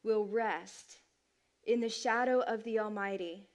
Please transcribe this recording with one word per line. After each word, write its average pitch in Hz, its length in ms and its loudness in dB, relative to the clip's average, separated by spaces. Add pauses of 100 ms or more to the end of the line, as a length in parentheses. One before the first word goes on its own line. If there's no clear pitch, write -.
will 214 240 2
rest 196 720 -4 (640)
in 233 160 4
the 226 80 0
shadow 247 520 2
of 220 240 -2
the 220 140 -2
Almighty. 196 760 -4